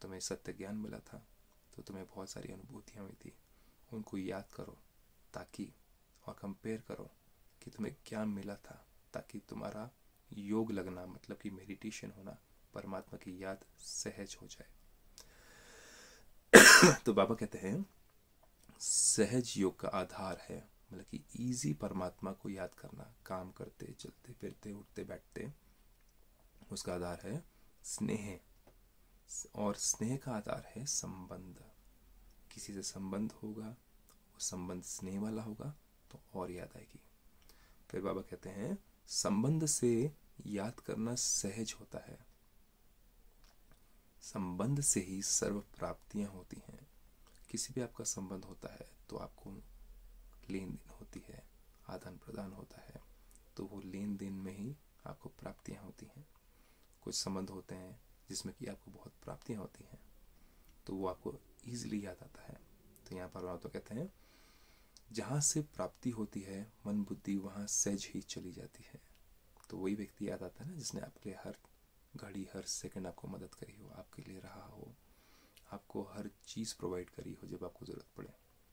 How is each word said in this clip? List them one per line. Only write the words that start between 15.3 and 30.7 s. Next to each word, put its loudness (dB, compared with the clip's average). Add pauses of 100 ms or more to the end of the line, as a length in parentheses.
<coughs> 12
तो 6
बाबा 6
कहते -4
हैं, 0 (920)
सहज 6
योग 4
का -2
आधार -2 (120)
है, -8 (240)
मतलब -10
कि -6 (160)
ईजी 0
परमात्मा -2
को -8
याद -6
करना, -14 (120)
काम -6
करते, -10
चलते, -14
फिरते, -8
उठते, -10
बैठते, -8 (1200)
उसका -2
आधार -2
है -6 (380)
स्नेह, -2 (1160)
और 2
स्नेह 0
का -4
आधार -4